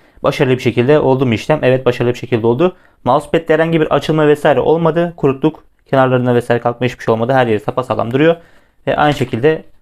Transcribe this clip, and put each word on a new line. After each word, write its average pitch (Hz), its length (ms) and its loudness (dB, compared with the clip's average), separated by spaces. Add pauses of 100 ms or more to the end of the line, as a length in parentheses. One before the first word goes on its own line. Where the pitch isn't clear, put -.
(240)
Başarılı 135 300 0
bir 127 80 -4
şekilde 123 380 2
oldu 131 260 0
mu 117 80 0
işlem? 151 280 -2
Evet, 131 240 0
başarılı 120 280 0
bir - 60 -10
şekilde 117 280 -2
oldu. 160 280 0 (280)
Mousepad'de 151 500 0
herhangi 160 280 0
bir 156 120 0
açılma 156 340 0
vesaire 147 320 2
olmadı. 165 580 0
Kuruttuk. 139 460 -2 (220)
Kenarlarında 127 500 2
vesaire 120 260 0
kalkma 120 260 -4
hiçbir - 160 -8
şey 120 100 0
olmadı. 117 200 -2
Her 127 140 2
yeri 107 120 0
sapasağlam 113 520 -4
duruyor. 156 240 2 (520)
Ve 135 100 -2
aynı 147 160 2
şekilde 139 500 -2 (180)